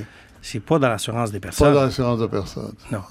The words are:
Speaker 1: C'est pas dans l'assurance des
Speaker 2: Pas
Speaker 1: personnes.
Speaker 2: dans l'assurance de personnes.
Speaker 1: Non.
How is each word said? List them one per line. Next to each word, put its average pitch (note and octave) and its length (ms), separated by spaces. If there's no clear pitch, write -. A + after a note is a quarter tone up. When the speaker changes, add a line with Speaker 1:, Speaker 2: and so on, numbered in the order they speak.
Speaker 1:
C'est - 180
pas D#3+ 180
dans C3 120
l'assurance A2+ 420
des G#2 80
Speaker 2:
Pas G2+ 80
Speaker 1:
personnes. C#3+ 260
Speaker 2:
dans C#3+ 100
l'assurance A#2+ 360
de A2+ 80
personnes. G#2 460
Speaker 1:
Non. G#2+ 80